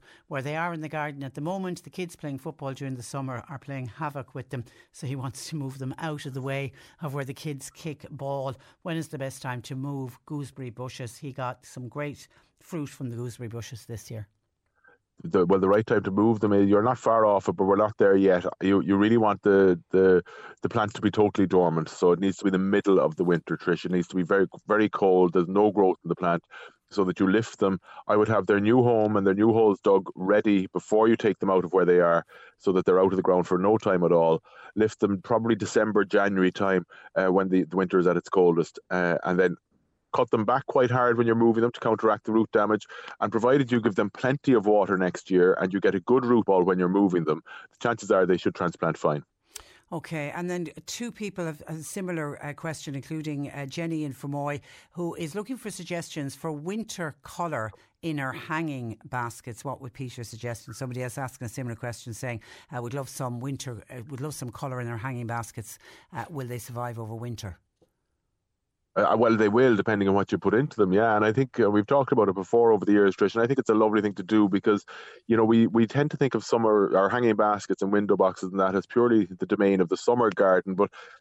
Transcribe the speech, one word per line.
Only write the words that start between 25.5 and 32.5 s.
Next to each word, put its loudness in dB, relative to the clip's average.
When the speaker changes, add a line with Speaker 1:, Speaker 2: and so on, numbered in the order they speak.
Speaker 2:
growth 2
in -8
the -2
plant, -2
so 0
that -2
you 2
lift 0
them. 0
I 2
would 4
have 0
their 4
new 4
home 2
and 0
their 4
new 4
holes 4
dug 2
ready 2
before 2
you 4
take 0
them -2
out 2
of -8
where 4
they 6
are, 2